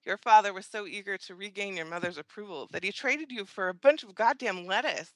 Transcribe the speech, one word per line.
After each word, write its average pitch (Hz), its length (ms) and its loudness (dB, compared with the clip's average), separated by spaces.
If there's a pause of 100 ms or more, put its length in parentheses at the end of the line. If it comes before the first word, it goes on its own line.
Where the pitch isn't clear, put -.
Your 196 140 -4
father 214 340 8
was 190 140 -10
so 208 220 -8
eager 196 320 -8
to - 160 -16
regain 196 420 -6
your 165 80 -6
mother's 170 320 -6
approval 160 540 -10
that 180 120 -6
he 196 80 -2
traded 285 400 -4
you 214 140 -8
for 190 240 -4
a 185 40 -4
bunch 277 280 4
of 196 140 -18
goddamn 220 500 0
lettuce. 196 500 -2